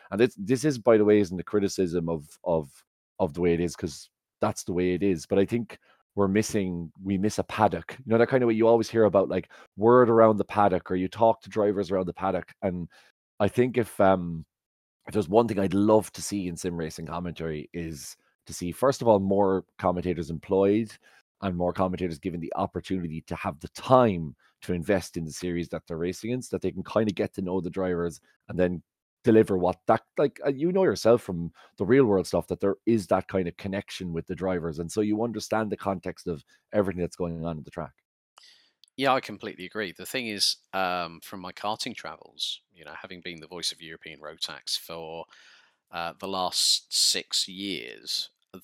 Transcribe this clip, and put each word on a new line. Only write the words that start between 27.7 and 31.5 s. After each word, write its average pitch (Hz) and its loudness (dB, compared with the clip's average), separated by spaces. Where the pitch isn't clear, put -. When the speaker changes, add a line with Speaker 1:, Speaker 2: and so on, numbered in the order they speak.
Speaker 1:
drivers 87 -4
and 85 -4
then 90 0
deliver 110 6
what 90 0
that, 113 2
like, 147 0
uh, 143 2
you 147 -2
know 190 2
yourself 117 4
from 85 -6